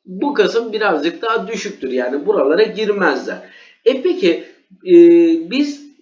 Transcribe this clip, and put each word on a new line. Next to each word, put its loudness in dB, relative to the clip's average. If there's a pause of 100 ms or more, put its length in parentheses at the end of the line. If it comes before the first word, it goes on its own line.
bu -6
kısım 0
birazcık -4
daha -4
düşüktür. -10
Yani -4
buralara 2
girmezler. -2 (460)
E 0
peki, -2 (420)
e, 4 (560)
biz -4 (160)